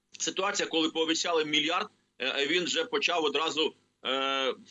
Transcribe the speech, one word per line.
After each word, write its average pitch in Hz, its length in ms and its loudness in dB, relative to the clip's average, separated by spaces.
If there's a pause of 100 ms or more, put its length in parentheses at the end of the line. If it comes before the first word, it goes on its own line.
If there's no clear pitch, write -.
(200)
ситуація, 190 500 -2
коли 160 200 2
пообіцяли 160 560 0
мільярд, 151 420 0 (320)
е, 131 160 -2
а 139 100 2
він 175 180 2
вже 151 200 0
почав 165 400 0
одразу, 147 500 0 (320)
е, 135 480 0 (180)